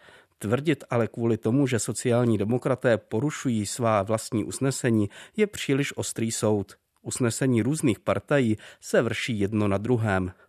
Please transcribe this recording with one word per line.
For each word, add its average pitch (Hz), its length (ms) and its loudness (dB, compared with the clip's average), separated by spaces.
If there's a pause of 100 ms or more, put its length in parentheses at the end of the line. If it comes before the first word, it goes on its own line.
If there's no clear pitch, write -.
(400)
Tvrdit 131 500 -2
ale 117 180 0
kvůli 117 300 0
tomu, 135 300 2
že 123 120 0
sociální 117 580 0
demokraté 120 600 0
porušují 113 680 -2
svá 110 380 2
vlastní 110 400 -2
usnesení, 117 640 0 (280)
je 208 100 2
příliš 139 500 -2
ostrý 113 340 -4
soud. 107 420 0 (280)
Usnesení 120 600 0
různých 131 380 0
partají 110 580 0 (240)
se 190 200 2
vrší 110 380 -2
jedno 104 280 0
na 98 100 0
druhém. 104 540 0 (180)